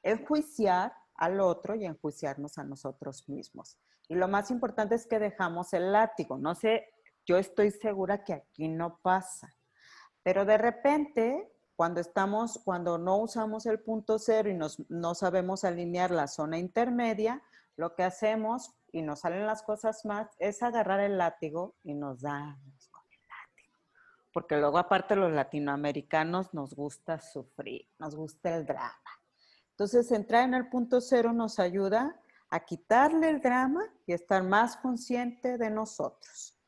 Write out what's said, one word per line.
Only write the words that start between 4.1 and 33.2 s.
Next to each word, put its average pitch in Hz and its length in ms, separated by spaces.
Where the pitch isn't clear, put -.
lo 185 100
más 202 240
importante 226 460
es 226 100
que 220 140
dejamos 180 520
el 185 200
látigo. 208 440
No 151 200
sé, 226 320
yo 175 140
estoy 208 320
segura 202 540
que 190 80
aquí 151 340
no 165 360
pasa. - 520
Pero 190 220
de 214 140
repente, 277 960
cuando 170 240
estamos, 202 640
cuando 175 340
no 185 200
usamos 220 480
el 220 140
punto 220 380
cero 214 320
y 190 40
nos, 156 260
no 170 240
sabemos 185 500
alinear 175 460
la 160 160
zona 156 320
intermedia, 233 840
lo 175 180
que 180 80
hacemos, 214 720
y 160 100
nos 147 180
salen 185 260
las 214 160
cosas 214 420
más, 208 240
es 208 260
agarrar 202 340
el 202 180
látigo 170 680
y 147 100
nos 139 260
damos 143 680
con - 220
el - 160
látigo. - 500
Porque 156 220
luego, 147 220
aparte, 185 360
los 180 180
latinoamericanos 147 1200
nos 143 220
gusta 147 460
sufrir, - 680
nos 151 180
gusta 160 400
el 156 100
drama. - 340
Entonces, 240 400
entrar 226 340
en 254 100
el 254 140
punto 247 320
cero 233 320
nos 226 280
ayuda 196 600
a 165 100
quitarle 311 720